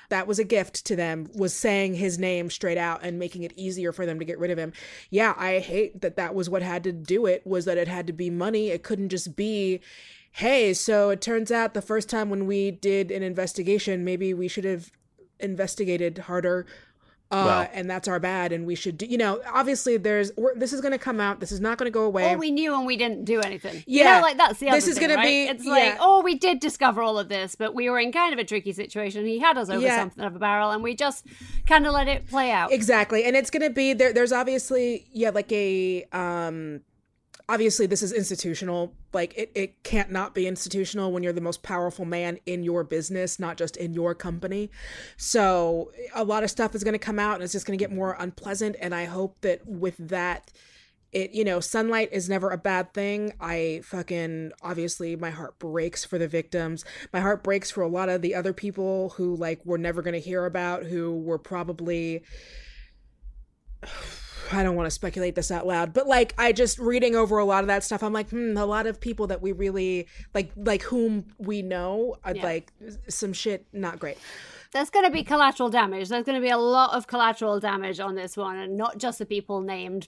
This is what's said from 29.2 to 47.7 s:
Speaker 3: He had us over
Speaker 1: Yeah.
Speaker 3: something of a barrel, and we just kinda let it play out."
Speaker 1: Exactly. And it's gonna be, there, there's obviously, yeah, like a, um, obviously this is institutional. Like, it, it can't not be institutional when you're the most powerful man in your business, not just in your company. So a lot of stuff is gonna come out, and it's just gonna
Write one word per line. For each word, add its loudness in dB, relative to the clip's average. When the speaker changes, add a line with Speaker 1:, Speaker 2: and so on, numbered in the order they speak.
Speaker 3:
He -2
had 6
us -2
over 0
Speaker 1:
Yeah. 4
Speaker 3:
something -4
of -6
a -12
barrel, 2
and -2
we -2
just -2
kinda 8
let 4
it -2
play 2
out." 2
Speaker 1:
Exactly. 4
And 2
it's 2
gonna 0
be, 2
there, 4
there's 4
obviously, 0
yeah, 0
like 0
a, 0
um, -4
obviously 2
this 0
is -4
institutional. -4
Like, -2
it, -6
it -6
can't 0
not -4
be 0
institutional -4
when -2
you're 0
the -4
most -6
powerful -4
man -4
in -4
your 0
business, -4
not -6
just -4
in -6
your 0
company. -6
So 2
a -2
lot 0
of 0
stuff -2
is -6
gonna 0
come -4
out, 0
and -6
it's -6
just -6
gonna -4